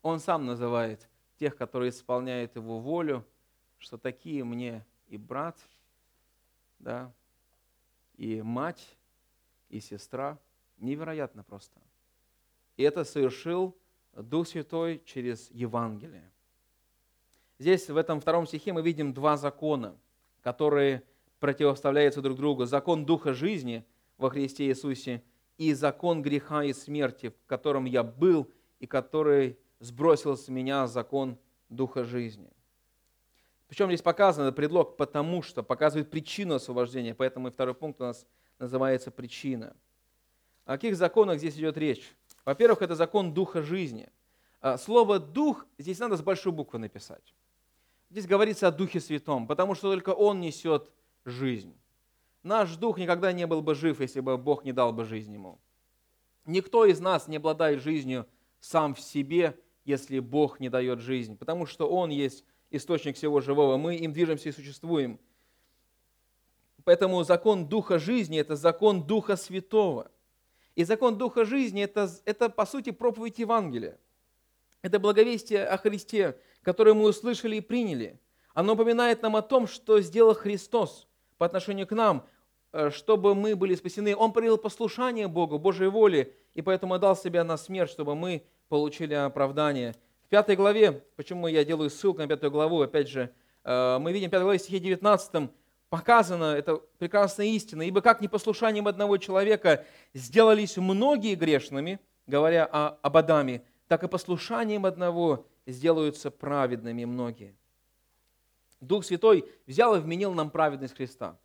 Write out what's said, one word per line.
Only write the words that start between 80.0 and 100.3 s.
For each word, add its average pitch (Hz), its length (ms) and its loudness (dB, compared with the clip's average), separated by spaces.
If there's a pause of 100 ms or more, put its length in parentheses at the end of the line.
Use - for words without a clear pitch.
сделал 214 340 6
Христос 208 720 -4 (320)
по 170 80 2
отношению 190 400 -4
к 214 80 -6
нам, 208 320 2 (460)
э, 151 180 0
чтобы 202 460 2
мы 208 180 0
были 185 220 0
спасены. 202 400 -4
Он 220 160 2
проявил 226 260 4
послушание 220 720 -4
Богу, 156 320 -2
Божьей 190 300 2
воле, 196 440 4 (200)
и 156 80 -8
поэтому 185 320 0
отдал 190 200 6
себя 175 300 0
на 165 120 -2
смерть, 185 360 -4
чтобы 147 240 -4
мы 170 260 -4 (260)
получили 147 460 -2
оправдание. 139 800 0 (300)
В - 40 -20
пятой 208 280 6
главе, 202 480 4 (120)
почему 175 300 -8
я 160 180 4
делаю 156 260 0
ссылку 165 300 -2
на 147 60 -2
пятую 147 240 -2
главу, 156 300 0
опять 139 280 2
же, 127 220 -6 (320)
э, 127 380 2
мы 165 100 -4
видим 190 180 -2
в - 20 -6
пятой 185 140 2
главе, 196 140 4
стихе 190 220 -4
девятнадцатом 185 720 0 (400)
показана 170 680 2
эта 156 200 0 (220)
прекрасная 202 500 0
истина. 180 340 -4
«Ибо 185 180 0
как 226 220 6
непослушанием 208 640 -2
одного 202 300 0
человека 196 640 4 (300)
сделались 208 640 4